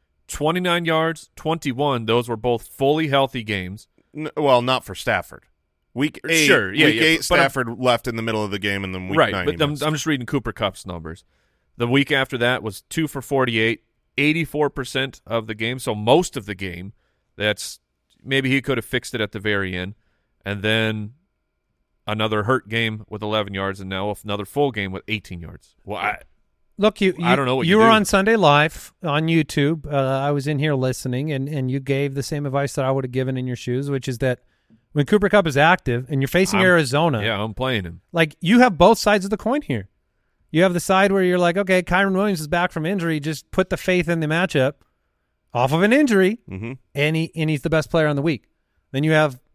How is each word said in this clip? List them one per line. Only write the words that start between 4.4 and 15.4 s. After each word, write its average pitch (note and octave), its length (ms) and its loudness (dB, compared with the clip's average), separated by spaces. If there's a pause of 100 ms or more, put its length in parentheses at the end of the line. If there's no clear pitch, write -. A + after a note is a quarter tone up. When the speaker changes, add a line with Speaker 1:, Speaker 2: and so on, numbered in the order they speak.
Speaker 2:
not B2 240 0
for F#2+ 100 -12
Stafford. - 500 -4 (480)
Week C#3+ 260 -4 (100)
eight, D#3+ 160 4
Speaker 1:
Sure, A2 280 4
yeah, D3 120 4
Speaker 2:
week A2 100 4
Speaker 1:
yeah, A2+ 60 2
Speaker 2:
eight, D#3+ 280 2
Speaker 1:
but E3+ 100 4
I'm C#3 100 4
Speaker 2:
Stafford A#2+ 300 -6
left B2 280 2
in A#2 80 -4
the A2+ 60 -6
middle A2 220 -2
of G2+ 80 -6
the G2+ 80 -4
game, G2 240 -4
and F#2 120 -8
then F#2 140 -10
week G2 100 -4
Speaker 1:
Right, A#2 120 2
Speaker 2:
nine F#2 140 -4
Speaker 1:
but E2+ 120 -2
Speaker 2:
he D#3+ 60 0
Speaker 1:
I'm, D3 80 0
Speaker 2:
missed. C#3+ 120 -6
Speaker 1:
I'm D#3 100 0
just D3 120 -6
reading C#3 200 -2
Cooper B2 280 -6
Kupp's - 320 -6
numbers. E2+ 380 -12 (540)
The A#2+ 100 -2
week C#3 240 2
after C3+ 260 -2
that A#2+ 260 0
was G#2 200 -10
two D#3+ 240 -4
for C#3 160 -10
forty-eight, A#2 600 0 (340)
eighty-four D3+ 520 0
percent C3+ 580 -6
of A2 200 -2